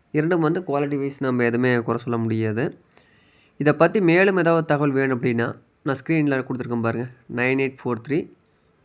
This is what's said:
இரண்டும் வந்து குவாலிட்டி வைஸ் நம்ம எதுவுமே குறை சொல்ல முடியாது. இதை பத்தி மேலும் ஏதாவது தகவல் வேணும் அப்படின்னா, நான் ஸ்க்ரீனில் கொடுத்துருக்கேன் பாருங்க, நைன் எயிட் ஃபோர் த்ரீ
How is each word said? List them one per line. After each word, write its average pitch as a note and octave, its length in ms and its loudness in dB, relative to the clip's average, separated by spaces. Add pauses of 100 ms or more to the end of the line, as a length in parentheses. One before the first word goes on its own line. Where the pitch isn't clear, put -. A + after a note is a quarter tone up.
(140)
இரண்டும் E3 260 0
வந்து D3+ 200 0
குவாலிட்டி C#3+ 380 -2
வைஸ் C#3 200 -6
நம்ம B2+ 260 0
எதுவுமே A#2+ 380 2
குறை A#2 200 -4
சொல்ல A#2 140 -4
முடியாது. A2 460 -2 (920)
இதை D3 160 2
பத்தி E3 280 4
மேலும் F#3+ 360 4
ஏதாவது E3 300 2
தகவல் D3 240 0
வேணும் C3+ 280 0
அப்படின்னா, A#2+ 280 0 (360)
நான் C3+ 220 -2
ஸ்க்ரீனில் D3 420 0
கொடுத்துருக்கேன் A#2+ 340 -6
பாருங்க, A2+ 260 -2 (300)
நைன் B2+ 220 2
எயிட் C3+ 260 -2
ஃபோர் A#2+ 240 -2
த்ரீ C#3 100 0 (680)